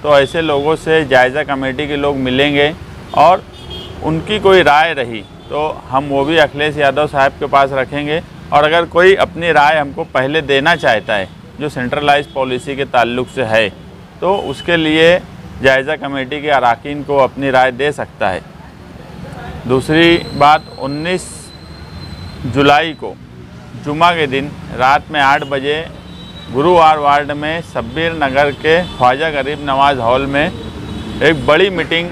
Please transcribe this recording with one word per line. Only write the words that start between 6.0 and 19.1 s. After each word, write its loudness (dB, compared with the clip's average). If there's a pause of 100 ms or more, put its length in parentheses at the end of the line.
वो 0
भी 0
अखिलेश 0
यादव 2
साहब 0
के -6
पास 2
रखेंगे, -4 (320)
और 4
अगर 2
कोई 4
अपनी -2
राय 4
हमको -4
पहले -2
देना 2
चाहता 0
है -4 (320)
जो -6
सेंट्रलाइज 0
policy -6
के -4
ताल्लुक़ 0
से -4
है, 2 (520)
तो 0 (100)
उसके -2
लिए 4 (440)
जायज़ा 2
कमेटी -6
के -4
अरकान 0
को 0
अपनी 0
राय 4
दे -2
सकता -4
है। -2 (1300)